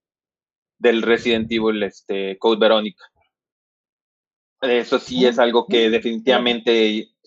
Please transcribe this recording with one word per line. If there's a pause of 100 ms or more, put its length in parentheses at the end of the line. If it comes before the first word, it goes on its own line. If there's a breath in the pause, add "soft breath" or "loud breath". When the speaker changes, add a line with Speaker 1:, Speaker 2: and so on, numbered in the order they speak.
(800)
Speaker 1:
del
Resident
Evil,
este,
Code
Verónica. (1600)
Eso
sí
es
algo
que
Speaker 2:
Ujú.
Speaker 1:
definitivamente (180)